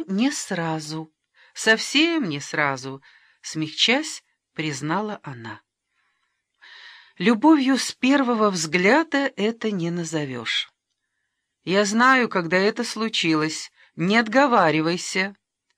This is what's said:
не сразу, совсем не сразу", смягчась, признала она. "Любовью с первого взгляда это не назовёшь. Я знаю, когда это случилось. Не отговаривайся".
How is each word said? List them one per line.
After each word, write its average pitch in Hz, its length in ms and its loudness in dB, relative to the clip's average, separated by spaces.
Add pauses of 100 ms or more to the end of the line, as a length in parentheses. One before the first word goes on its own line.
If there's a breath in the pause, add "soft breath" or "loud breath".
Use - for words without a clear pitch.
не 214 240 -2
сразу, 160 840 -6 (400 soft breath)
совсем 277 760 2
не 143 120 -4
сразу", 135 640 -4 (400 soft breath)
смягчась, 226 840 -2 (300)
признала 160 680 -4
она. 113 380 -14 (1600 loud breath)
"Любовью 254 600 4
с - 140 -6
первого 240 580 2
взгляда 202 880 2
это 220 340 -2
не 170 200 -2
назовёшь. 151 840 -6 (920)
Я 196 200 2
знаю, 240 440 4
когда 175 280 -2
это 220 280 0
случилось. 160 880 -2 (260 soft breath)
Не 185 200 0
отговаривайся". 196 1200 2 (420)